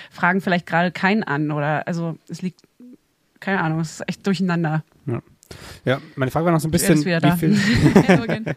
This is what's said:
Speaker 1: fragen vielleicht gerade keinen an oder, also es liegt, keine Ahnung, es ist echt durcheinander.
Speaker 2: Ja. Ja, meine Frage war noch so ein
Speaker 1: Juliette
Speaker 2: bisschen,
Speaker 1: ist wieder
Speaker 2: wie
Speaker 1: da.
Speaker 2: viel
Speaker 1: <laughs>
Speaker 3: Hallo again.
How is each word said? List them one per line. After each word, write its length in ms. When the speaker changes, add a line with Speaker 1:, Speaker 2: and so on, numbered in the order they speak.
Speaker 1:
fragen 300
vielleicht 240
gerade 260
keinen 320
an 280
oder, 360
also 300
es 100
liegt, 220
keine 220
Ahnung, 200
es 200
ist 80
echt 180
durcheinander. 580
Speaker 2:
Ja. 160
Ja, 160
meine 160
Frage 140
war 60
noch 60
so 80
ein 60
Speaker 1:
Juliette 220
Speaker 2:
bisschen, 40
Speaker 1:
ist 80
wieder 160
Speaker 2:
wie 60
Speaker 1:
da. 80
Speaker 2:
viel 680
Speaker 1:
<laughs> 40
Speaker 3:
Hallo 160
again. 220